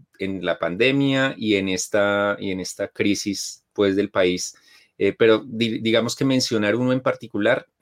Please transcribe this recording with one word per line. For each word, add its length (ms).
en 260
la 140
pandemia 800
y 180
en 140
esta, 680
y 120
en 80
esta 280
crisis, 760
pues, 220
del 160
país. 440
Eh, 140
pero 340
di-, 340
digamos 360
que 80
mencionar 540
uno 160
en 80
particular 680